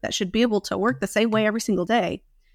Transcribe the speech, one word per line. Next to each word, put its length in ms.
that 140
should 160
be 100
able 200
to 180
work 200
the 80
same 220
way 160
every 160
single 240
day, 380